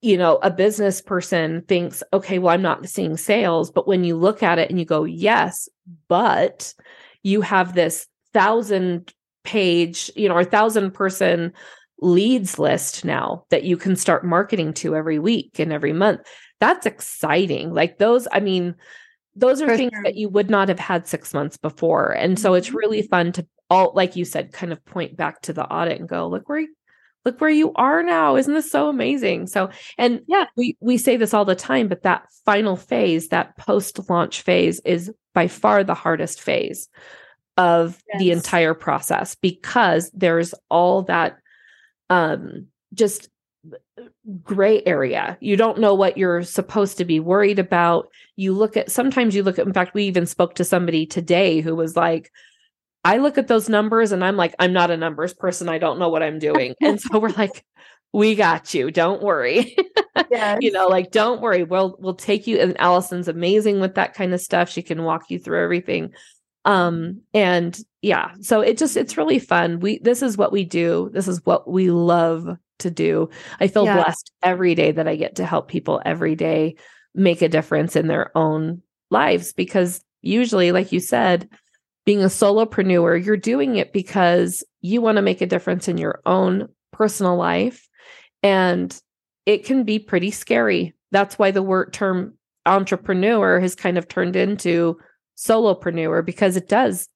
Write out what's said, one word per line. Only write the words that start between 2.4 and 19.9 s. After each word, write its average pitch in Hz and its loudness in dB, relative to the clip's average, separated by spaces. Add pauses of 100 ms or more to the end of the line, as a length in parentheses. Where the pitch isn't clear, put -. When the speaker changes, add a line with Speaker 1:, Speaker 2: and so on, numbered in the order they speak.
Speaker 1:
I'm 175 2
not 170 -4
seeing 165 -6
sales." 170 0
But - -2
when 190 2
you 170 0
look 185 0
at 170 2
it 165 0
and 180 -2
you 165 -4
go, 156 0
"Yes, 180 -2 (400)
but - 0 (500)
you 196 0
have 185 -2
this 165 -2 (260)
thousand 190 0 (300)
page, 175 0
you 208 0
know, 175 2
or 175 4
thousand 214 0
person 185 -2 (500)
leads 190 2
list - -2
now - -4
that - 2
you 180 0
can 185 -2
start - 0
marketing 175 0
to 156 -4
every 156 -2
week 202 -2
and 160 -2
every 143 -2
month." 185 0 (400)
That's 330 2
exciting. 170 -4
Like, 165 0
those, 233 4
I - 2
mean, 185 -2 (600)
those 254 2
are 302 0
Speaker 2:
For 233 2
Speaker 1:
things 247 0